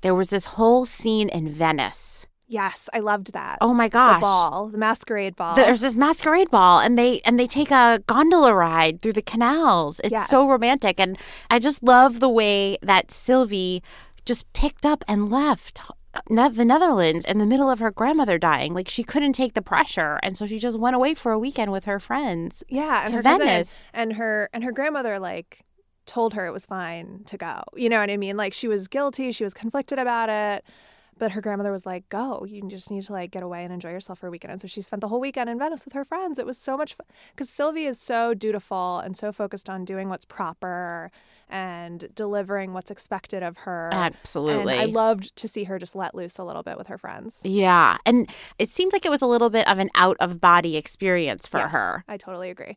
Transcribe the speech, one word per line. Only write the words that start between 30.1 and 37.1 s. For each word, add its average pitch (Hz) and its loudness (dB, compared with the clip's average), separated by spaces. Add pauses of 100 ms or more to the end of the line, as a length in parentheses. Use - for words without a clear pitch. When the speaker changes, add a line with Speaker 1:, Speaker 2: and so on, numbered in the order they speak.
Speaker 2:
it, 208 -4 (540)
but 220 -4
her 202 -8
grandmother 202 -4
was 190 -8
like, 185 -12
"Go, 247 -8
you 208 -16
just 190 -14
need 196 -8
to, 208 -14
like, 180 -10
get 185 -12
away 175 -10
and 180 -12
enjoy 170 -12
yourself 185 -14
for - -14
a 175 -12
weekend." 165 -16
And 190 -14
so - -16
she 196 -14
spent 202 -12
the 208 -6
whole 226 -4
weekend 247 -6
in 233 -8
Venice 302 -6
with - -18
her 277 -8
friends. 320 -8
It - -10
was 247 -10
so 269 -6
much 302 -8
fun, - -20 (300)